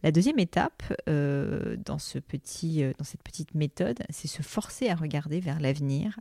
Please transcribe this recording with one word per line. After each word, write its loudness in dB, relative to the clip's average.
La 6
deuxième 6
étape, 2
euh, 0
dans -6
ce -6
petit, -2
euh, 2
dans -6
cette -12
petite -10
méthode, 0
c'est -10
se -6
forcer -2
à 2
regarder -2
vers -2
l'avenir, 0